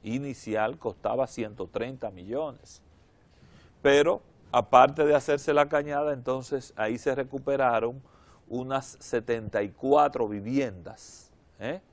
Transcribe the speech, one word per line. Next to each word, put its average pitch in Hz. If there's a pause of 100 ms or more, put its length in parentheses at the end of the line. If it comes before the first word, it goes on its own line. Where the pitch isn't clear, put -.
inicial 110
costaba 120
ciento 107
treinta 120
millones. 113 (1000)
Pero, 147 (300)
aparte 135
de 147
hacerse 143
la 147
cañada, 147
entonces 131
ahí 110
se 135
recuperaron 131 (460)
unas 131
setenta 113
y 101
cuatro 135
viviendas, 104 (300)
¿eh? 143 (120)